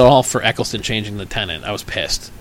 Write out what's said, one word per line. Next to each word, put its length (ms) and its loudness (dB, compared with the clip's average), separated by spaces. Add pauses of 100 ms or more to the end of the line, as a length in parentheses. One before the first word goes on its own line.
all 200 8
for 180 -2
Eccleston 400 -2
changing 360 -6
the 80 -10
Tennant. 380 -8
I 60 -8
was 140 -8
pissed. 560 -6